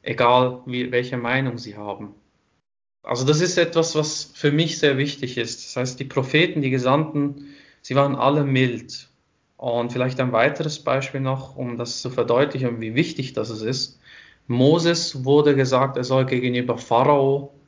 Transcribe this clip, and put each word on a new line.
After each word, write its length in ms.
egal 640
wie, 260
welche 260
Meinung 420
sie 180
haben. 380
Also 220
das 140
ist 180
etwas, 380
was 380
für 180
mich 280
sehr 180
wichtig 400
ist. 280
Das 100
heißt, 240
die 60
Propheten, 560
die 100
Gesandten, 800
sie 140
waren 200
alle 280
mild. 680
Und 360
vielleicht 260
ein 120
weiteres 480
Beispiel 420
noch, 340
um 220
das 240
zu 80
verdeutlichen, 720
wie 140
wichtig 380
das 160
ist. 500
Moses 760
wurde 320
gesagt, 420
er 60
soll 220
gegenüber 520
Pharao 760